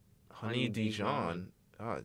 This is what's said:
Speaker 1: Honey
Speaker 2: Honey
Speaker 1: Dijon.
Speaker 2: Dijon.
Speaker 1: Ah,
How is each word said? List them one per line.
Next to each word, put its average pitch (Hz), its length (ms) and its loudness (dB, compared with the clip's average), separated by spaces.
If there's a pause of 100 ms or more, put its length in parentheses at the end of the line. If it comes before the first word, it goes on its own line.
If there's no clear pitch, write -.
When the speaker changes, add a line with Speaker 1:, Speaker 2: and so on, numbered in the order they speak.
(320)
Speaker 1:
Honey 113 220 -4 (100)
Speaker 2:
Honey 120 60 2
Speaker 1:
Dijon. 107 360 0 (220)
Speaker 2:
Dijon. 87 200 -2 (320)
Speaker 1:
Ah, 107 260 -2